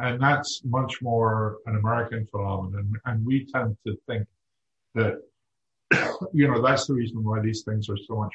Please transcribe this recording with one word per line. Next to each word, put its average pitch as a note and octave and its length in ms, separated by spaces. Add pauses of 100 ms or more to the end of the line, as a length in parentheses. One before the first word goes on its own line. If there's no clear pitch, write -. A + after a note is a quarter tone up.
and B2 200
that's - 440
much B2+ 380
more A2 640
an A2 100
American A2+ 500
phenomenon. G2 680 (100)
And A2 200
we C3+ 300
tend A2+ 220 (100)
to G#2 100 (120)
think A2 180 (680)
that, A2 260 (720)
<coughs> - 400
you C#3+ 160
know, A#2+ 120
that's B2+ 260
the C#3+ 80
reason A2+ 280
why A2 180
these A2 220
things G#2+ 260
are G2+ 80
so A2 200
much G#2+ 180